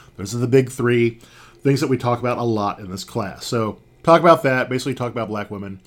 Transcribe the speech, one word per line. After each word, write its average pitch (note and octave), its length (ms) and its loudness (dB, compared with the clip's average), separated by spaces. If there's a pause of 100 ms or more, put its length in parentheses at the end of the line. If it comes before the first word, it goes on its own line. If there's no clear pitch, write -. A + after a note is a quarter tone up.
(160)
those G2+ 180 -8
are A#2+ 40 -4
the B2 100 0
big B2 220 4
three A#2+ 500 2 (420)
things C#3 180 2
that D#3 60 0
we C3 100 2
talk B2 220 0
about A#2+ 200 -2
a A#2+ 40 -4
lot G#2 380 -2
in G2+ 100 -14
this F#2+ 140 -10
class. G2+ 420 -8
So A2 340 -4 (220)
talk E3 180 6
about E3 220 6
that, B2+ 260 0
basically B2+ 260 -4
talk A#2+ 180 -6
about A2+ 160 -6
black G#2+ 240 -8
women. G2 340 -10